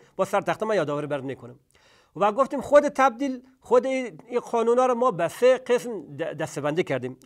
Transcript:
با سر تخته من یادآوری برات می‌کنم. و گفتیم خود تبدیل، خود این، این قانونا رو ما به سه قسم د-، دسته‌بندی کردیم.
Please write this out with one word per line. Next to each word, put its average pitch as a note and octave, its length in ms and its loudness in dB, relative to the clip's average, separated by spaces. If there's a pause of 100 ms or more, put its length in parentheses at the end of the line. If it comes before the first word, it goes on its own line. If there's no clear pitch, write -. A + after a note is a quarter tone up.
(160)
با F#3+ 100 0
سر G3 160 0
تخته E3+ 240 -4
من A3 100 0
یادآوری D3 320 -2
برات C#3 160 -4
می‌کنم. B2 360 -12 (560)
و G3 160 2
گفتیم C4 300 0
خود D4 260 6
تبدیل، C4 540 0 (180)
خود A#3+ 260 2
این، B3+ 420 -4
این B3 120 -2
قانونا A#3 460 2
رو B3 100 2
ما B3 160 2
به E3+ 160 -2
سه B3 300 4
قسم A#3 600 -4
د-، C#3 40 -4
دسته‌بندی D#3 640 -4
کردیم. B2+ 420 -6